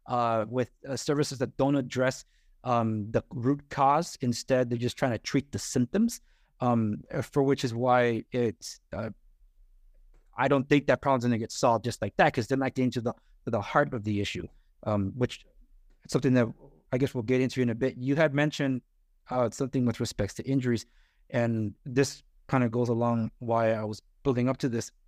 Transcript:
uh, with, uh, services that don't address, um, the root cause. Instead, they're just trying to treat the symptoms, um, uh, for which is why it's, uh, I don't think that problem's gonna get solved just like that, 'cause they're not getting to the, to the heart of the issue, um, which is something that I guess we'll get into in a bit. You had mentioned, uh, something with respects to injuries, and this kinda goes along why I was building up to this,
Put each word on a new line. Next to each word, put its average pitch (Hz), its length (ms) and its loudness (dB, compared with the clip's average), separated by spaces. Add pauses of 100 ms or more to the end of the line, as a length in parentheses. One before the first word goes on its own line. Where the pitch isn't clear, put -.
uh, 117 420 0
with, 123 220 -2 (180)
uh, 135 80 -4
services 143 420 -2
that 120 200 -4
don't 139 180 2
address, 131 480 -2 (400)
um, 113 460 0
the 117 200 0
root 139 380 -2
cause. 143 540 2
Instead, 127 480 0
they're 120 80 -2
just 117 180 -4
trying 131 160 0
to 107 60 -2
treat - 340 -2
the 101 60 -4
symptoms, 202 640 0 (380)
um, 113 420 0 (100)
uh, - 80 -4
for 139 220 0
which 135 200 2
is 117 120 -2
why 123 580 2
it's, - 480 -4 (140)
uh, 110 160 -8 (1300)
I 131 120 2
don't 139 200 2
think 143 180 4
that 127 160 2
problem's 131 220 2
gonna 120 120 2
get 110 160 -6
solved 117 320 2
just 120 160 -6
like - 160 -6
that, 165 160 6
'cause 117 140 -2
they're 135 100 0
not 131 180 -2
getting 127 180 2
to 120 100 -4
the, 117 100 -2 (320)
to 120 60 -8
the 113 100 0
heart 143 320 0
of 113 120 -8
the 104 160 -2
issue, 90 260 -6 (380)
um, 101 300 -2
which 123 300 -4 (600)
is - 80 -8
something 135 220 2
that 120 140 4 (420)
I 131 60 0
guess 135 160 0
we'll 127 100 -4
get 127 200 2
into 127 180 -2
in 120 80 2
a 113 60 -2
bit. 127 240 -2
You 135 180 -2
had 156 160 2
mentioned, 139 480 0 (480)
uh, 123 220 0
something 131 340 -2
with 113 160 0
respects 104 340 -4
to - 140 -10
injuries, 123 380 0 (420)
and 117 460 -2 (100)
this 135 380 0 (260)
kinda 123 220 2
goes 120 180 0
along 117 420 0 (100)
why 113 320 2
I 107 120 -4
was 107 160 -8 (220)
building 123 260 0
up 131 100 0
to 135 120 -2
this, 113 200 -4 (180)